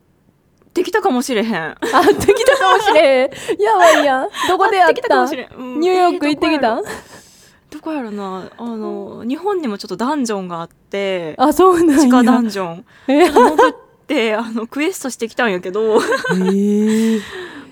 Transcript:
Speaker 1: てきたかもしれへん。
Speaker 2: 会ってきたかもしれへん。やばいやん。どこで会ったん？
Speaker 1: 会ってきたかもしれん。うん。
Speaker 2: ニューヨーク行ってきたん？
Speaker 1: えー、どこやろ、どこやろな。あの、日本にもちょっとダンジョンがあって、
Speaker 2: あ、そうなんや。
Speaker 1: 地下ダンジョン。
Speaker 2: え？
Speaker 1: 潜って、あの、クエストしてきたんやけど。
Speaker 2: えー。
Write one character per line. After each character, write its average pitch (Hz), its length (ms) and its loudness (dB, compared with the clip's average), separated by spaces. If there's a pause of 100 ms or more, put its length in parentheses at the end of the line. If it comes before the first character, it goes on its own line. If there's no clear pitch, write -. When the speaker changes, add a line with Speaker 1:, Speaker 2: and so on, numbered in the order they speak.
(720)
Speaker 1:
て 359 100 -2
き 359 80 -4
た 403 100 0
か 392 80 0
も 247 120 0
し 262 120 -6
れ 233 80 0
へ 226 60 -2
ん。 233 40 -4
Speaker 2:
会 160 200 -6
っ 415 440 2
て - 180 2
き 453 120 0
た 554 120 4
か 381 200 2
も 440 60 -2
し 415 100 2
れ 311 80 6
へ 269 240 4
ん。 330 360 -6
や 427 160 2
ば 320 240 6
い 294 40 0
や 269 200 0
ん。 - 20 -8 (220)
ど 359 80 0
こ 381 120 2
で 381 140 2
会 - 0 -
っ - 0 -
た - 0 -
ん？ 330 40 6
Speaker 1:
会 311 40 4
っ - 40 0
て 494 60 -8
き - 20 -10
た 466 60 0
か 269 120 4
も 247 60 0
し 294 100 -6
れ 247 80 -12
ん。 - 100 -20
う 254 80 -16 (140)
ん。 - 20 -4
Speaker 2:
ニ 339 80 0
ュ 370 40 2
ー - 40 2
ヨ 359 140 4
ー 285 100 -4
ク 294 80 -2
行 302 100 -2
っ - 40 -6
て 330 80 0
き 302 100 0
た 233 160 0
ん？ 311 40 -6
Speaker 1:
え - 20 -8
ー、 - 20 -8 (880)
ど 302 100 -20
こ 320 140 -10
や 285 80 -6
ろ、 220 100 -10
ど 208 60 -10
こ 202 60 -8
や 190 40 -8
ろ 185 140 -10
な。 208 160 -18
あ 233 80 -14
の、 208 600 -10
日 262 120 -6
本 370 240 -4
に 262 80 -6
も 202 80 -6
ち - 80 -14
ょ - 20 -20
っ - 20 -20
と 180 60 -8
ダ 247 180 -4
ン 277 120 -2
ジ 214 80 -4
ョ 202 60 -4
ン 185 100 -10
が 170 120 -8
あ 165 40 -10
っ - 20 -20
て、 190 680 -6
Speaker 2:
あ、 285 160 2
そ 370 180 6
う 339 100 2
な 320 120 4
ん - 20 4
や。 320 80 6
Speaker 1:
地 247 60 6
下 247 140 6
ダ 240 180 4
ン 220 80 -2
ジ 196 100 -8
ョ 170 140 -8
ン。 175 120 -16 (220)
Speaker 2:
え？ 294 220 4
Speaker 1:
潜 339 240 4
っ 466 220 2 (300)
て、 226 300 -2
あ 226 160 -6
の、 233 160 -6
ク 285 160 -6
エ 370 80 -2
ス - 80 -12
ト 269 100 -8
し - 60 -10
て 233 120 -6
き - 80 -16
た 247 100 0
ん 208 60 0
や 180 100 -2
け 185 100 -10
ど。 214 240 0
Speaker 2:
え - 40 6 (360)
ー。 208 840 0 (500)